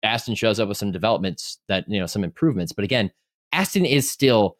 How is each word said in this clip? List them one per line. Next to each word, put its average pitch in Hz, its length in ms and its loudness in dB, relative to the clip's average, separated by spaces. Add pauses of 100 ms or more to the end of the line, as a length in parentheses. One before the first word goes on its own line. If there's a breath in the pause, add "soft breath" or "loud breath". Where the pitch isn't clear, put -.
Aston 113 340 -2
shows 110 240 2
up 107 80 0
with 101 100 -6
some 101 140 -2
developments 92 640 -2 (100)
that, 95 200 0
you 104 120 -2
know, 90 60 -4
some 101 180 -2
improvements. 90 480 -2
But 101 120 -4
again, 107 260 0 (420)
Aston 185 320 0
is 135 260 2
still 113 500 4